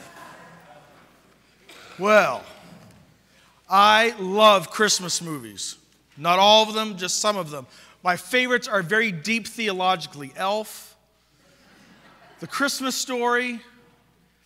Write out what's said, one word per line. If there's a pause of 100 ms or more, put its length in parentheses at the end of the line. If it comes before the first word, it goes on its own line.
(2000)
Well, (1200)
I
love
Christmas
movies. (380)
Not
all
of
them,
just
some
of
them. (380)
My
favorites
are
very
deep
theologically.
Elf, (1500)
The
Christmas
Story, (880)